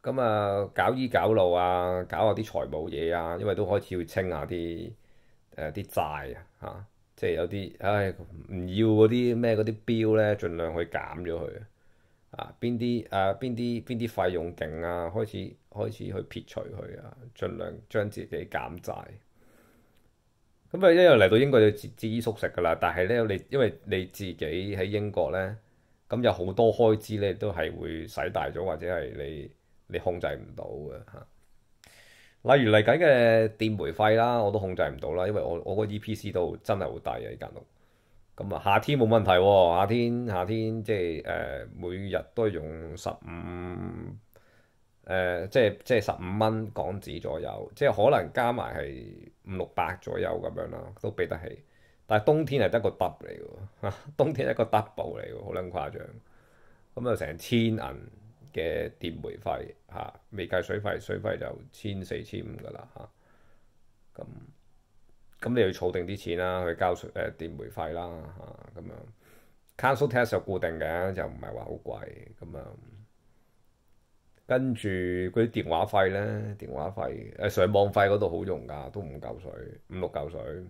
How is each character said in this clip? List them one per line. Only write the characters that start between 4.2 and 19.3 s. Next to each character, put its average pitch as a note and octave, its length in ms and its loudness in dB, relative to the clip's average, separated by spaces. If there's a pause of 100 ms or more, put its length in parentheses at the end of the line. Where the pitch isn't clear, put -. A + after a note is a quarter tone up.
下 D2+ 160 -4
啲， E2+ 460 -6 (640)
呃， D2+ 180 -6
啲 G2+ 100 -8
債 D2 520 -6
啊， - 100 -20 (160)
嚇， - 240 -12 (300)
即 - 120 -4
係 F2+ 60 2
有 E2 140 -2
啲， G2 320 -8
唉， G2+ 320 0
唔 F2 460 -12 (100)
要 G#2 200 2
嗰 A2 200 8
啲 A#2+ 280 2
咩 A#2 200 2
嗰 G#2+ 80 2
啲 A2 200 -2
標 A2 340 2
呢， G#2+ 200 4
盡 E2+ 200 -6
量 E2 200 -4
去 E2+ 80 0
減 D2+ 380 -8
咗 F2 100 -4
佢 E2 240 -8
啊。 G#2+ 100 -16 (600)
啊， - 300 -12
邊 A#2+ 180 -2
啲， A#2+ 320 -2
啊， G2 240 2
邊 B2 220 -4
啲， A#2+ 280 -2
邊 B2 140 -6
啲 A2+ 100 -2
費 F#2 220 0
用 F2 260 -2
勁 D#2+ 300 -6
啊， E2+ 300 -4
開 A2+ 100 0
始， G2 300 -10 (160)
開 G#2+ 160 -4
始 G#2 260 -10
去 G2 160 -6
撇 - 160 -10
除 - 160 -10
佢 - 400 -12
啊， - 160 -20 (180)
盡 F#2 220 -6
量 F2 160 -8 (160)
將 G#2 180 0
自 G2+ 160 -8
己 E2+ 220 -6
減 C#2 340 -8
債。 - 140 -10 (1800)